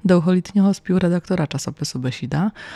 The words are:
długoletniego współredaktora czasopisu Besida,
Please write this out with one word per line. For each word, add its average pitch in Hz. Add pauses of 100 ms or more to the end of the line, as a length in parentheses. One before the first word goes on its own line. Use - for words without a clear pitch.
długoletniego 185
współredaktora 180
czasopisu -
Besida, 131 (240)